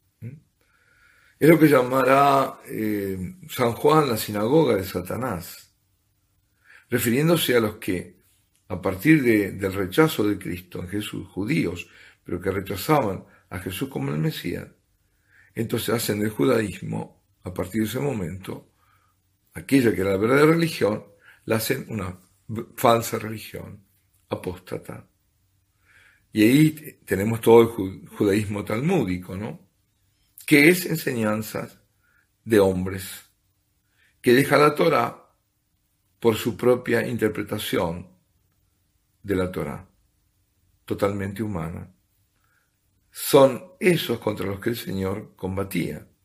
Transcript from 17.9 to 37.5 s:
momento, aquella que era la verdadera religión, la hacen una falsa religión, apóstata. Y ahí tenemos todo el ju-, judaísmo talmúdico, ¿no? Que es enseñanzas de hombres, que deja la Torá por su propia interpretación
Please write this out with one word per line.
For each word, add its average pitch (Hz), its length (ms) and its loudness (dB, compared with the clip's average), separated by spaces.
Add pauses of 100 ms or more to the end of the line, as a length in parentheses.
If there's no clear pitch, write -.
momento, 95 720 -8 (800)
aquella 117 400 2
que 90 80 -2
era 98 100 0
la 95 60 0
verdadera 135 300 4
religión, 160 580 0 (400)
la 110 120 0
hacen - 320 -4
una 92 300 -8 (560)
falsa 117 440 0
religión, 104 640 -14 (440)
apóstata. - 800 -12 (1300)
Y 107 80 2
ahí 147 300 6 (340)
tenemos 107 360 -2
todo 117 200 10
el 113 60 6
ju-, 98 400 -8 (100)
judaísmo 101 480 0
talmúdico, 107 720 -2
¿no? 131 320 -12 (760)
Que 147 240 6
es 180 180 2
enseñanzas 110 920 -4 (640)
de 110 160 6
hombres, 95 720 0 (920)
que 120 120 6
deja 139 240 4
la 147 160 6
Torá 143 580 -2 (880)
por 113 160 2
su 104 220 -6
propia 120 500 0
interpretación 104 1000 -4 (1160)